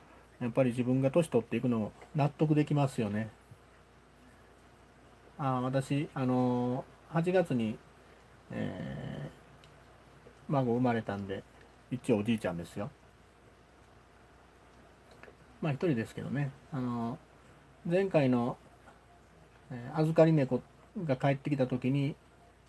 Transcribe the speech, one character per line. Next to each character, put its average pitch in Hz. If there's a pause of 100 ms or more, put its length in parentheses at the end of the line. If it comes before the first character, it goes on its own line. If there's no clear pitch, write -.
(400)
や 123
っ 120
ぱ 139
り 127
自 120
分 127
が 131
年 165
取 117
っ -
て -
い 117
く 127
の 117
も 101 (220)
納 143
得 156
で 147
き 151
ま 143
す 135
よ 104
ね。 107 (2000)
あ、 131
私、 139
あ 135
の 127 (260)
ー、 -
八 165
月 175
に、 113 (720)
え 123 (1160)
ー、 -
孫 131
生 123
ま 123
れ 113
た 98
ん 98
で、 98 (480)
一 127
応 107
お 104
じ 113
い 107
ち 98
ゃ 87
ん 85
で 85
す -
よ。 104 (2750)
ま 160
あ、 -
一 135 (100)
人 156
で 110
す -
け 107
ど 110
ね。 139 (200)
あ 135
の 120 (680)
ー、 170
前 190
回 147
の、 120 (1120)
え 123
ー、 160
預 160
か 160
り 160
猫 131 (420)
が 139
帰 143
っ 139
て 147
き 147
た 127
時 127
に、 139 (520)